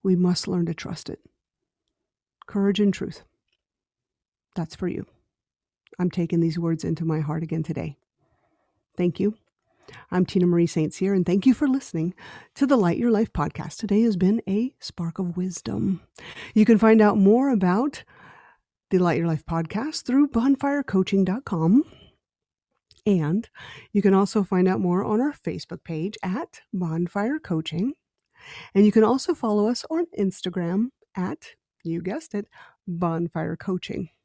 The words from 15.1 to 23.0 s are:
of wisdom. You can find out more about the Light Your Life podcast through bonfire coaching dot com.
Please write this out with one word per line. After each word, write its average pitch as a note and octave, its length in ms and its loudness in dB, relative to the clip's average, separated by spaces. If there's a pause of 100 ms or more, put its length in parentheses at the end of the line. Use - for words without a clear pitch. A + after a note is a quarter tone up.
of F3 160 -6
wisdom. F#3 680 -4 (520)
You G#3+ 120 6
can A3+ 120 6
find A3 240 6
out G#3+ 160 6
more A3+ 320 6
about G#3 540 0 (840)
the F#3 100 2
Light E3+ 180 2
Your E3 100 0
Life D#3 180 -2
podcast F3 580 -4
through C#4 260 2
bonfire C#4 540 0
coaching F#3+ 420 2
dot G3 180 -4
com. F#3 400 4 (1200)